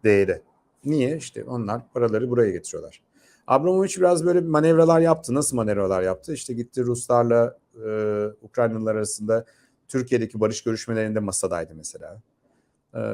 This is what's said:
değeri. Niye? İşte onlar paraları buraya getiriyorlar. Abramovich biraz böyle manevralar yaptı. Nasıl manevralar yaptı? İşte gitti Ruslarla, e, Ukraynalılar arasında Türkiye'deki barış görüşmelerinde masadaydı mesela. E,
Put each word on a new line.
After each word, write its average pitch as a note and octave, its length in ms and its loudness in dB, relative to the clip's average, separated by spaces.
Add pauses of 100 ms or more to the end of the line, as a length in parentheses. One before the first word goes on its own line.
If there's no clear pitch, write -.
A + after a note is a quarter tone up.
değeri. G2 380 4 (440)
Niye? D3 320 0
İşte B2 260 -14
onlar A#2+ 380 -6 (120)
paraları A#2 360 0
buraya A#2+ 220 2
getiriyorlar. D#2+ 500 -12 (460)
Abramovich F#3 500 2
biraz F3 280 2
böyle F3 160 2
manevralar E3 580 4
yaptı. D#3+ 340 2
Nasıl C#3 220 -2
manevralar G2 460 0
yaptı? F#2 320 -4
İşte C3 200 -10
gitti A#2+ 300 -6
Ruslarla, A#2+ 760 2 (280)
e, G#2+ 400 -2 (160)
Ukraynalılar A2 540 -2
arasında A2 500 -2 (420)
Türkiye'deki B2 520 -2
barış A2 240 -2
görüşmelerinde A2 560 -4
masadaydı E2+ 560 -4
mesela. A2 460 -18 (720)
E, A#2 80 -8 (120)